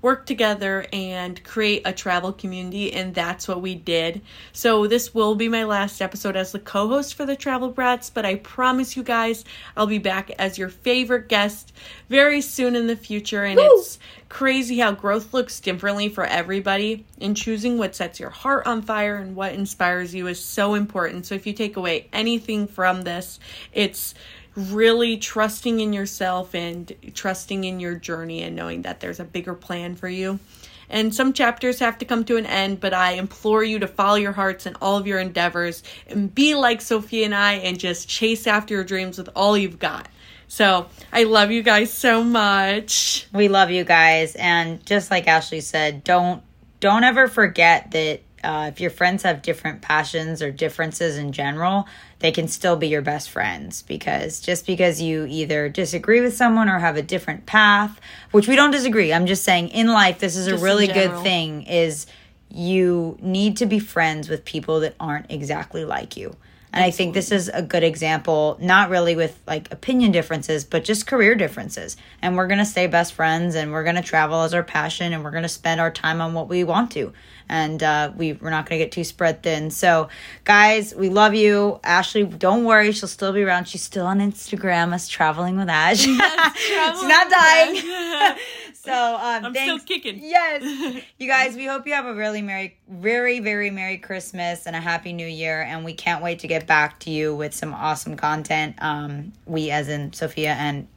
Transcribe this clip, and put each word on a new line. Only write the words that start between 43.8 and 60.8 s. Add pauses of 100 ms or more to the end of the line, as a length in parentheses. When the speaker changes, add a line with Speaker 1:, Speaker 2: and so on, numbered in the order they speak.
Speaker 2:
guys.
And
just
like
Ashley
said,
don't, (360)
don't
ever
forget
that, (220)
uh,
if
your
friends
have
different
passions
or
differences
in
general, (320)
they
can
still
be
your
best
friends,
because
just
because
you
either
disagree
with
someone
or
have
a
different
path, (340)
which
we
don't
disagree,
I'm
just
saying
in
life,
this
is
a
Speaker 1:
Just
in
Speaker 2:
really